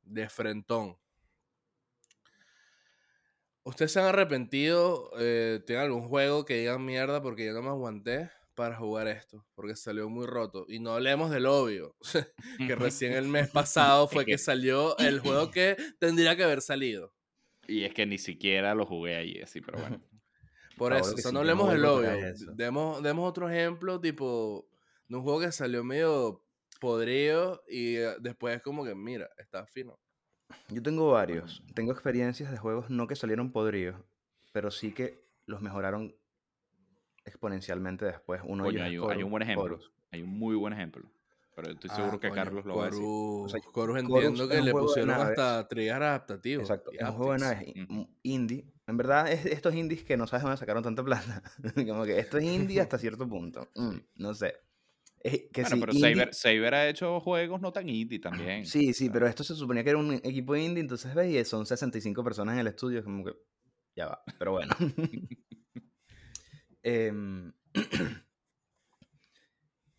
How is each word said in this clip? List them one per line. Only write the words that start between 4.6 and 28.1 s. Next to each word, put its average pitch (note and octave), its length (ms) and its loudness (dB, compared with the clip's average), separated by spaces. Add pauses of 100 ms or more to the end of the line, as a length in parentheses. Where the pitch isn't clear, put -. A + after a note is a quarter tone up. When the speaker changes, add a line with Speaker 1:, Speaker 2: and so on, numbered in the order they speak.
Speaker 1:
Eh, A#2 480 2
¿tienen B2 180 0
algún A#2+ 240 -2
juego C#3+ 360 2
que B2+ 140 0
digan, B2 260 0
"Mierda, C3+ 380 -2
porque A2+ 240 -4
yo G#2+ 60 -4
no A#2 100 -6
me C3+ 60 -6
aguanté B2 640 -4 (260)
para A#2 200 -4
jugar A2 300 -2
esto, G#2+ 480 -8
porque G#2 220 -10
salió G#2+ 320 -6
muy A#2+ 180 -6
roto"? A2 420 -4
Y A2+ 120 -8
no A#2 140 -4
hablemos C#3 360 2
del C3 160 2
obvio, A2+ 540 2
<laughs> F3 680 -4
que B2 80 0
recién B2+ 380 0
el C3+ 160 0
mes C#3+ 220 2
pasado C#3+ 580 6
fue C#3+ 160 2
que A2 80 2
Speaker 2:
<laughs> - 20 4
Es - 60 2
que - 40 -6
Speaker 1:
salió C3+ 540 2
el C#3 220 4
juego C#3 320 2
que F#3 240 4 (240)
tendría E3+ 360 6
que F#3 80 0
haber D3+ 160 4
salido. A#2+ 540 -4 (540)
Speaker 2:
Y G2+ 160 2
es G2 100 -2
que G#2+ 120 2
ni G2+ 120 0
siquiera G2 560 2
lo G#2+ 120 2
jugué E2+ 300 -4
allí, E2+ 240 -8
así, - 200 -14
pero - 180 -10
bueno. D#2+ 240 -8 (720)
Speaker 1:
Por - 0 -
Speaker 3:
Por B2 180 0
Speaker 1:
eso, C3+ 80 6
Speaker 3:
favor, G2 120 2
Speaker 1:
o - 20 -6
Speaker 3:
que - 60 -2
Speaker 1:
sea, B2 80 -2
Speaker 3:
sí, B2+ 40 0
Speaker 1:
no C#3 60 0
Speaker 3:
que D3+ 40 2
no E3 80 6
Speaker 1:
hablemos G3+ 180 4
del D#3 120 6
Speaker 3:
vuelva D3 60 8
a C#3+ 40 8
Speaker 1:
obvio. A#2 220 4
Speaker 3:
tocar F#2+ 200 -4
eso. F#2+ 220 -14
Speaker 1:
Demos, C#3+ 460 -2
demos E3 280 0
otro F3 180 -4
ejemplo, E3+ 520 -2
tipo, B2 680 -2 (380)
de B2 100 -8
un B2+ 60 -6
juego C#3+ 160 0
que E3+ 140 0
salió B2 320 -2
medio C3+ 600 0 (360)
podrido C#3 880 2
y, A#2+ 280 -2
eh, A#2 240 0